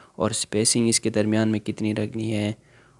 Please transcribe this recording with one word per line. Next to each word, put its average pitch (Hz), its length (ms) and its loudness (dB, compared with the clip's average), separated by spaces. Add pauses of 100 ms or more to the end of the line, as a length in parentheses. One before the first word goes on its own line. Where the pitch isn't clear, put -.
(180)
और 107 140 0
स्पेसिंग 113 560 0
इसके 113 220 0
दरमियान 107 380 2
में 107 120 0
कितनी 107 320 -2
रखनी 110 380 -4
है। 104 240 -2 (460)